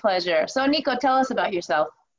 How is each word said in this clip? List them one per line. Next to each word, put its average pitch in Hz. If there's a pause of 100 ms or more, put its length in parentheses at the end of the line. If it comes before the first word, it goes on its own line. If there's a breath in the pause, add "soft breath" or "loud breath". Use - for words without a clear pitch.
pleasure. 175
So 262
Nico, 285
tell 262
us 262
about 190
yourself. 165 (300)